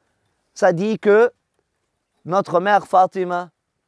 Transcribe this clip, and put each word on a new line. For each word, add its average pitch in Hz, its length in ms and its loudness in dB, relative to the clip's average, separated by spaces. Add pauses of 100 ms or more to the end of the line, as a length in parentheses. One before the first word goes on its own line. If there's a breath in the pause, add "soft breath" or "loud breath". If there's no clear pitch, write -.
(540)
ça 185 200 0
dit 202 240 -4
que 214 340 2 (960)
notre 175 340 -2
mère 196 280 0
Fatima 180 640 -2 (380)